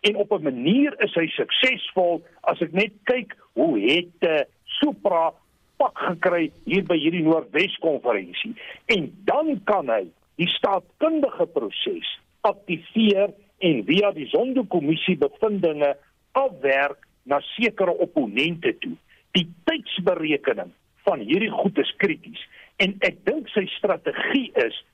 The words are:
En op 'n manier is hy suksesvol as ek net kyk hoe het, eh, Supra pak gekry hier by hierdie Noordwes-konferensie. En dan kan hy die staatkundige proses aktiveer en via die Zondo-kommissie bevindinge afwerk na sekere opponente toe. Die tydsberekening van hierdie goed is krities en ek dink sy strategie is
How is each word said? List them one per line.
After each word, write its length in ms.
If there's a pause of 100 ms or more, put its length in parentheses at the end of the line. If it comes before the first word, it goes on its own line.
En 140
op 160
'n 120
manier 500 (100)
is 100
hy 140
suksesvol 920 (200)
as 200
ek 120
net 180 (140)
kyk 300 (180)
hoe 260
het, 400
eh, 240 (220)
Supra 680 (440)
pak 200
gekry 540 (140)
hier 180
by 140
hierdie 260
Noordwes-konferensie. 1300 (300)
En 260 (120)
dan 400
kan 240
hy 200 (280)
die 120
staatkundige 1000
proses 760 (220)
aktiveer 920 (240)
en 280
via 260
die 160
Zondo-kommissie 920
bevindinge 760 (360)
afwerk 760 (160)
na 160
sekere 580
opponente 840
toe. 160 (360)
Die 220 (100)
tydsberekening 1080 (240)
van 240
hierdie 300
goed 280
is 200
krities 500 (300)
en 220
ek 260
dink 240
sy 160
strategie 920
is 280 (100)